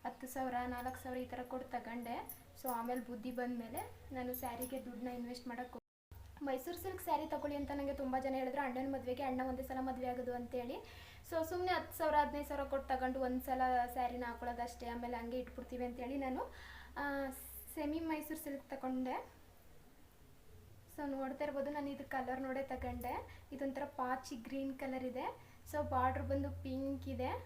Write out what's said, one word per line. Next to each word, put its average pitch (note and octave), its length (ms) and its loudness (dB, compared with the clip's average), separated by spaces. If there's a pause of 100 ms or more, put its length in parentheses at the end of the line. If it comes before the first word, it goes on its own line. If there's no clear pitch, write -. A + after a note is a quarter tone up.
ಹತ್ತು B3 300 -4
ಸಾವಿರ, C4 220 2 (180)
ನಾಲ್ಕು B3+ 280 -2
ಸಾವಿರ B3+ 160 -4
ಈ B3+ 140 -2
ಥರ B3+ 100 -4 (100)
ಕೊಟ್ಟು B3+ 220 -2
ತಗೊಂಡೆ. A#3 420 -2 (440)
So, C4+ 60 -4 (120)
ಆಮೇಲೆ B3 300 2
ಬುದ್ಧಿ A#3+ 320 -4
ಬಂದಮೇಲೆ A#3+ 400 -2 (360)
ನಾನು B3 240 0
ಸ್ಯಾರಿಗೆ B3+ 460 -2
ದುಡ್ಡನ್ನ B3 340 -4
ಇನ್ವೆಸ್ಟ್ A#3+ 300 -6
ಮಾಡೋಕ್ಕೆ, B3 280 -6 (720)
ಮೈಸೂರು C#4 340 0
ಸಿಲ್ಕ್ F#4 240 -4
ಸ್ಯಾರಿ D4+ 280 4
ತಗೊಳ್ಳಿ C#4+ 260 0
ಅಂತ C#4 100 -2
ನನಗೆ C#4 320 2
ತುಂಬ C4 220 2
ಜನ C4 160 4
ಹೇಳಿದ್ರು. C4 260 2
ಅಣ್ಣನ B3+ 280 0
ಮದುವೆಗೆ, B3+ 360 0
ಅಣ್ಣ B3+ 100 2 (100)
ಒಂದೇ B3+ 200 -2
ಸಲ C4 180 0
ಮದುವೆ B3+ 240 0
ಆಗೋದು B3 280 0
ಅಂತೇಳಿ. B3 360 -2 (540)
So, E4+ 60 2 (140)
ಸುಮ್ನೆ F4+ 280 4
ಹತ್ತು D#4+ 200 -2
ಸಾವಿರ, D#4 240 6
ಹದಿನೈದು D4 280 2
ಸಾವಿರ C#4+ 220 2
ಕೊಟ್ಟು C4+ 200 2
ತಗೊಂಡು B3+ 340 4
ಒಂದು B3+ 220 2
ಸಲ B3+ 140 4 (320)
ಸ್ಯಾರಿನ B3 360 2
ಹಾಕೊಳ್ಳೋದಷ್ಟೇ, A#3+ 640 -2
ಆಮೇಲೆ A#3+ 280 0
ಹಂಗೆ A#3+ 200 0
ಇಟ್ಬಿಡ್ತೀವಿ B3 460 -4
ಅಂತೇಳಿ B3 360 -2
ನಾನು, C4 180 2 (600)
ಆ, - 20 2 (680)
ಸೆಮಿ D#4 260 2 (100)
ಮೈಸೂರು D#4 360 0
ಸಿಲ್ಕ್ C#4 260 -4
ತಗೊಂಡೆ. C4 440 0 (1800)
So, D4+ 80 -4 (140)
ನೋಡ್ತಾ C4+ 300 0
ಇರ್ಬೋದು, C#4 300 2
ನಾನು C#4+ 180 0
ಇದು C#4 100 -6 (100)
ಕಲರ್ B3+ 320 2
ನೋಡೇ C4 160 0 (100)
ತಗೊಂಡೆ. B3 400 -2 (400)
ಇದೊಂಥರ C4+ 320 0 (140)
ಪಾಚಿ B3+ 360 2 (120)
ಗ್ರೀನ್ C4+ 340 0
ಕಲರ್ C4 300 0
ಇದೆ. C4 160 0 (440)
So, D4+ 80 2 (140)
ಬಾರ್ಡರ್ B3+ 380 6
ಬಂದು C#4 200 4 (120)
ಪಿಂಕ್ C4+ 520 0
ಇದೆ. B3+ 160 2 (160)